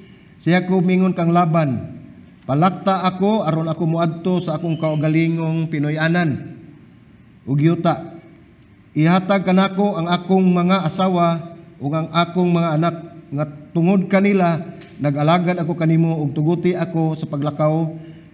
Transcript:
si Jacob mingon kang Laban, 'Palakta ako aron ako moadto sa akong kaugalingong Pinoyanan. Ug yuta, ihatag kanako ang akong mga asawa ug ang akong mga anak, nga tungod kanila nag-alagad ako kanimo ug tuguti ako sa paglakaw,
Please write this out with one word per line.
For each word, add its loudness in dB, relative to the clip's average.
si -12
Jacob 2
mingon 2
kang 0
Laban, 0
'Palakta 0
ako 0
aron -2
ako -4
moadto -2
sa -4
akong -2
kaugalingong 0
Pinoyanan. -2
Ug 0
yuta, 0
ihatag 2
kanako 2
ang -2
akong 2
mga 2
asawa 0
ug -4
ang -2
akong 2
mga 2
anak, 0
nga -2
tungod 2
kanila 2
nag-alagad 2
ako -4
kanimo 2
ug -4
tuguti 0
ako -2
sa -8
paglakaw, -2